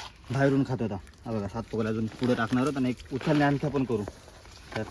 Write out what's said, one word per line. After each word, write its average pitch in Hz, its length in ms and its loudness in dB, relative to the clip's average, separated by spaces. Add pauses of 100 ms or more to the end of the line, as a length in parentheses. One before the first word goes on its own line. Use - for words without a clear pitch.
(300)
बाहेरून 139 380 4
खात 127 140 -2
होता. 101 140 -2 (280)
हा 120 80 -8
बघा, 101 160 -2
सात 113 140 -6
पगोल्या 110 300 -2
अजून 110 140 0
पुढे 123 280 0
टाकणार 120 280 2
आहोत 143 140 0
आणि 127 140 2
एक 117 60 -4 (160)
उचलणे 147 320 2
आणखी 143 220 2
आपण 135 180 0
करू. 110 180 0 (720)
त्या 110 160 -4